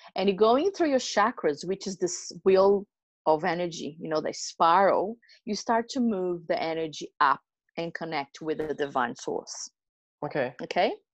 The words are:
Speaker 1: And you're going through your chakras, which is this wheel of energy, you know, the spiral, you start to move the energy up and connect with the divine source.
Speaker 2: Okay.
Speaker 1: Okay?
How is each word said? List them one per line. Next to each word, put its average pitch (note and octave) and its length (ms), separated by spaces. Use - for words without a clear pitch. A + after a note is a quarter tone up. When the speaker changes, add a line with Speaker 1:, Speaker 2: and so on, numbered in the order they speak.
Speaker 1:
And F#3+ 140
you're F#3+ 80
going B3 360
through E4 180
your C4 80
chakras, G3+ 680
which F#3+ 200
is F#3+ 100
this - 340
wheel G3 420
of D#3 200
energy, E3+ 540
you E3 120
know, D#3 100
the - 140
spiral, F3+ 840
you G#3+ 80
start A#3 360
to C4 100
move F#3 480
the F3 140
energy D#3+ 480
up C3+ 200
and E3+ 160
connect D#3+ 480
with D#3 160
the D#3 160
divine C#3 420
source. - 540
Speaker 2:
Okay. C#3 400
Speaker 1:
Okay? F#3+ 300